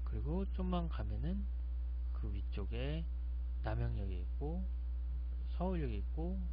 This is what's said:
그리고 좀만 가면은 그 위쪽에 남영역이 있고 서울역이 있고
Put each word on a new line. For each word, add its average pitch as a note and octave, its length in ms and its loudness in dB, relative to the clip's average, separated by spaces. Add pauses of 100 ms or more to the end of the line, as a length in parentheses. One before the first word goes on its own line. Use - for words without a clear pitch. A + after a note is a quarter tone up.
그리고 D3 500 0
좀만 F3+ 360 2
가면은 F3 540 0 (680)
그 - 180 0
위쪽에 A#2+ 720 0 (600)
남영역이 A2 560 2
있고 E3 440 0 (960)
서울역이 E3 400 2
있고 E3+ 420 0 (140)